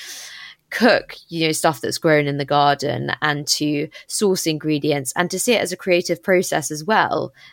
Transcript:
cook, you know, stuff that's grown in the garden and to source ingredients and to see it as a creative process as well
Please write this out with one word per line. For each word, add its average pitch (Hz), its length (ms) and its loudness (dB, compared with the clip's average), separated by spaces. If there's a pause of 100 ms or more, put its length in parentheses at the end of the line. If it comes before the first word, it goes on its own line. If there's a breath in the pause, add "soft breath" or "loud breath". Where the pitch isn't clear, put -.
(760 loud breath)
cook, - 400 2 (140)
you 160 180 0
know, 160 60 2
stuff 160 260 0
that's - 180 -4
grown 151 300 4
in 143 100 -2
the 143 80 -4
garden 139 760 2
and 147 260 -2
to 151 400 0 (200 loud breath)
source 190 380 0
ingredients 151 720 -2
and 175 160 -2
to 185 80 -4
see 240 140 2
it 208 80 2
as 170 100 -4
a 185 60 -8
creative 175 440 0
process 180 480 0
as 151 140 -8
well 180 500 0 (200 loud breath)